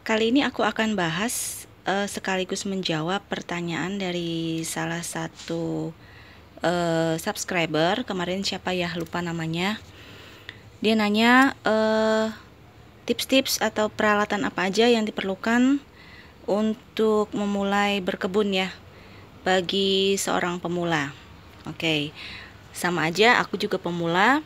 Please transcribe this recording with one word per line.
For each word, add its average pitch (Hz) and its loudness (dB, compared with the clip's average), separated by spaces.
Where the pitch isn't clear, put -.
Kali 226 0
ini 277 6
aku 247 0
akan 220 0
bahas, 180 -4
eh, 196 0
sekaligus 190 -4
menjawab 185 -2
pertanyaan 175 -6
dari 165 -4
salah 165 -6
satu, 165 -6
eh, 165 0
subscriber 170 0
kemarin, 185 -4
siapa 190 -6
ya, 175 -2
lupa 170 -6
namanya. 170 -4
Dia 220 4
nanya, 226 6
eh, 220 2
tips-tips - 0
atau 214 0
peralatan 208 2
apa 185 -2
aja 220 4
yang 226 4
diperlukan 233 2
untuk 214 0
memulai 202 0
berkebun 196 0
ya, 185 -2
bagi 196 2
seorang 180 -2
pemula. 170 -2
Oke, 156 -2
sama 175 -2
aja 220 6
aku - -2
juga 202 -2
pemula. 175 2